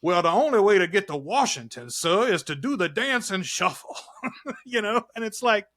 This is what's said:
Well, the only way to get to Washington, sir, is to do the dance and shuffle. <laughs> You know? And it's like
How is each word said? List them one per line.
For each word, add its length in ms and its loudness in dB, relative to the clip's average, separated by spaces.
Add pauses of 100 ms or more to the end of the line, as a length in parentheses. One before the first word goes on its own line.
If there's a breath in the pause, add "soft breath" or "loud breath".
Well, 200 2
the 80 4
only 300 4
way 180 6
to 100 4
get 200 0
to 80 -6
Washington, 720 -4
sir, 420 2
is 120 0
to 120 -6
do 220 -4
the 120 0
dance 420 -2
and 140 -2
shuffle. 500 -4 (280)
<laughs> 420 -12
You 160 -2
know? 200 0 (140)
And 80 -8
it's 180 -8
like 360 2